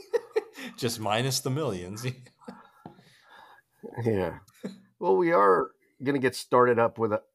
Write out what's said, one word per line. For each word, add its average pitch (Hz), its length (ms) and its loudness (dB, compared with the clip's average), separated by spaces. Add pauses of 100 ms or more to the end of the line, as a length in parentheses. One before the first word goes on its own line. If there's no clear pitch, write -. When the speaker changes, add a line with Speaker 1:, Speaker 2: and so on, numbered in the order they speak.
(200)
Speaker 1:
<laughs> - 580 -10
Just 113 220 -4
minus 117 420 -2
the 135 80 -6
millions. 110 640 -6
<laughs> - 40 -16 (1900)
Speaker 2:
Yeah. 92 360 0 (600)
Well, 190 160 2
we 175 160 2
are 180 380 4 (340)
gonna 139 160 0
get 127 160 0
started 123 440 4
up 117 180 2
with 110 160 0
a 107 80 -2 (140)